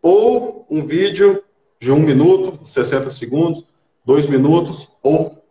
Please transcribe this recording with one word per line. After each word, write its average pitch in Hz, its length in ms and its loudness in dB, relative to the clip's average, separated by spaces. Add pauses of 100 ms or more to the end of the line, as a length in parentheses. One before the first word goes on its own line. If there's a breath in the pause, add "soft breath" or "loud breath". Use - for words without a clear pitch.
ou 226 680 0
um 151 160 -6
vídeo 190 580 0 (380)
de 123 100 -2
um 147 80 4
minuto, 156 640 2
sessenta 135 440 -4
segundos, 160 560 -6 (400)
dois 143 240 2
minutos 147 580 0 (160)
ou 160 480 -2